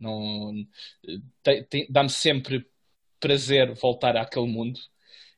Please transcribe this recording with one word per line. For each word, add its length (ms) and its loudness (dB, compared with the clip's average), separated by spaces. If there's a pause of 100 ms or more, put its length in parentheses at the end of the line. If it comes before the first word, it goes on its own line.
não, 520 -6 (880)
tem, 220 2
tem, 260 -4
dá-me 200 4
sempre 560 -2 (540)
prazer 540 4
voltar 420 2
àquele 320 -2
mundo 320 -4 (580)